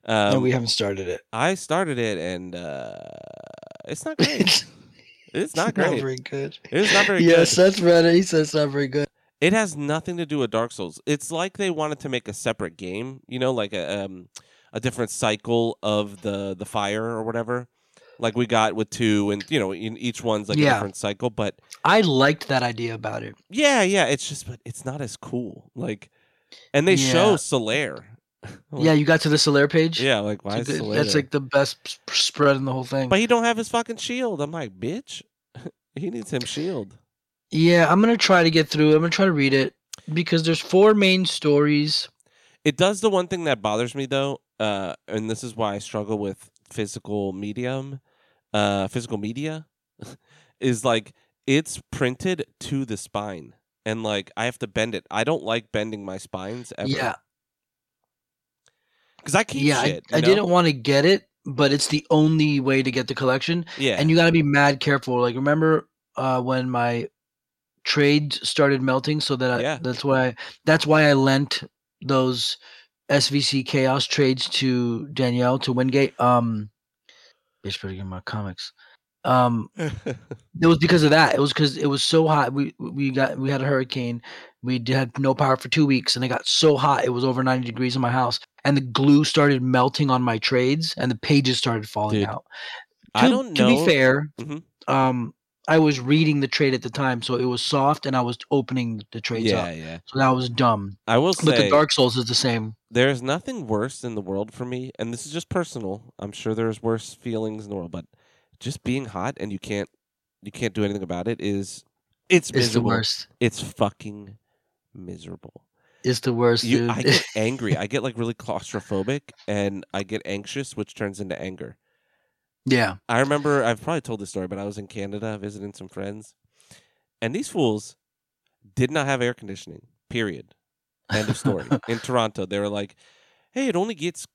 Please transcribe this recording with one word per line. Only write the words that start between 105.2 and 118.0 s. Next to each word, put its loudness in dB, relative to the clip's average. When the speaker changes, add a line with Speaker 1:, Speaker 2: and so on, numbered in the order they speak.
Speaker 1:
is -16
just -10
personal. -6
I'm -10
sure -4
there's 0
worse -2
feelings -6
in -16
the -6
world, -8
but -10
just -10
being -2
hot -6
and -6
you -8
can't, -6
you -14
can't -6
do 0
anything -4
about -6
it -4
is, -4
it's 4
Speaker 2:
It's -12
the 0
Speaker 1:
miserable. 2
Speaker 2:
worst. -2
Speaker 1:
It's 0
fucking -6
miserable. -18
Speaker 2:
It's 0
the -2
worst, 2
Speaker 1:
You, 2
Speaker 2:
dude. 0
Speaker 1:
I -2
get 4
Speaker 2:
<laughs> -14
Speaker 1:
angry. -2
I -4
get, -4